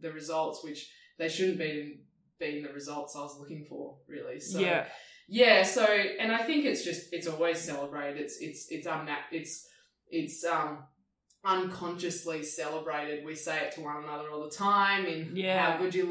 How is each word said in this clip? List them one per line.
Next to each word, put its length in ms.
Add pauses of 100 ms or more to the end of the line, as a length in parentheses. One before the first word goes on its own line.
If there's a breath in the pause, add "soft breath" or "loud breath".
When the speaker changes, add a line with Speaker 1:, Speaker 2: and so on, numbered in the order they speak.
Speaker 1:
the 100
results, 540
which 260 (280 soft breath)
they 100
shouldn't 300
be, 420 (400)
be 220
the 100
results 420
I 60
was 180
looking 300
for, 300 (100)
really. 320
So, 200
Speaker 2:
Yeah. 260 (420 loud breath)
Speaker 1:
yeah, 360
so, 200
and 480
I 120
think 200
it's 200
just, 280
it's 160
always 300
celebrated. 640
It's, 200
it's, 300
it's 160
unna-, 460
it's, 360 (420 soft breath)
it's, 340
um, 400 (600)
unconsciously 1000
celebrated. 840
We 100
say 320
it 60
to 80
one 240
another 260
all 140
the 100
time 520
in 300
Speaker 2:
Yeah. 360
Speaker 1:
how 60
good 160
you 160